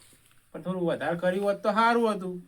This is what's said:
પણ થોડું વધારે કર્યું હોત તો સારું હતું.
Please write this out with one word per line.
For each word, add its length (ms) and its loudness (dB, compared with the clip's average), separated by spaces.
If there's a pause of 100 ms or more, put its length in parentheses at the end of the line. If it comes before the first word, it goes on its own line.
(520)
પણ 100 -12
થોડું 200 -4
વધારે 340 -2
કર્યું 280 0
હોત 180 0
તો 100 0
સારું 440 4
હતું. 180 -8 (140)